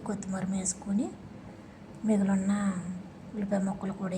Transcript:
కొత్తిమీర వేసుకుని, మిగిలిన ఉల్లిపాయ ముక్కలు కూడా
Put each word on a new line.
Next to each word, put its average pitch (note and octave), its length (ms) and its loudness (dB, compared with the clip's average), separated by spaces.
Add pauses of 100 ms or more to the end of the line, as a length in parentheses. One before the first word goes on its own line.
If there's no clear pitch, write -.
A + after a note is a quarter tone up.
కొత్తిమీర F#3+ 360 -2 (120)
వేసుకుని, G3+ 500 0 (1000)
మిగిలిన G3 460 6 (800)
ఉల్లిపాయ G3+ 340 2
ముక్కలు F#3+ 340 -2
కూడా F3+ 160 -2